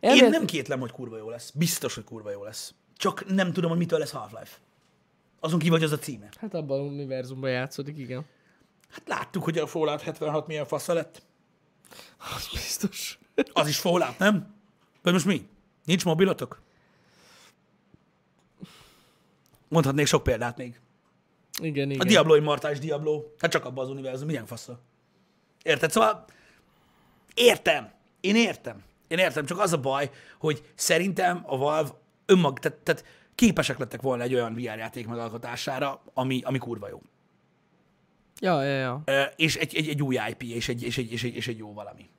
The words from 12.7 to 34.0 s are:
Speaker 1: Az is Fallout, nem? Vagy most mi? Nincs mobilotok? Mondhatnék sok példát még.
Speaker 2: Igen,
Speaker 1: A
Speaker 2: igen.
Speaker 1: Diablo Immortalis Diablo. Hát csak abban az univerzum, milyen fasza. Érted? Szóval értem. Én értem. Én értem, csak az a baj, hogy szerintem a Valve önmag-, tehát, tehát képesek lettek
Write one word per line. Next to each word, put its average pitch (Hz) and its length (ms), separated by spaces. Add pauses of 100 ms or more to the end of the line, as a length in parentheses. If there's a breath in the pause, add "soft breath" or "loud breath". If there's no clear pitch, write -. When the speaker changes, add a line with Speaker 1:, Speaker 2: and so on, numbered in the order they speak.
Speaker 1:
Az 151 160
is 147 100
Fallout, 170 400
nem? 196 360 (480)
Vagy 175 100
most 180 140
mi? 190 200 (380)
Nincs 170 200
mobilotok? 170 560 (3000 loud breath)
Mondhatnék 143 380
sok 147 160
példát 120 340
még. 123 240 (800)
Speaker 2:
Igen, 143 280
Speaker 1:
A 139 40
Speaker 2:
igen. 139 140
Speaker 1:
Diablo 160 280
Immortalis 147 440
Diablo. 151 440 (160)
Hát 170 120
csak 160 140
abban 127 200
az 131 60
univerzum, 135 360
milyen 127 200
fasza. 120 340 (840)
Érted? 156 280
Szóval 220 340 (1120 soft breath)
értem. 165 560 (300)
Én 202 160
értem. 139 460 (260)
Én 165 100
értem, 156 260
csak 175 140
az 185 140
a 165 80
baj, 135 300 (280 loud breath)
hogy 156 240 (120)
szerintem 180 720
a 135 100
Valve 147 340 (360)
önmag-, 165 320
tehát, - 200
tehát - 260 (300 soft breath)
képesek 160 440
lettek 120 240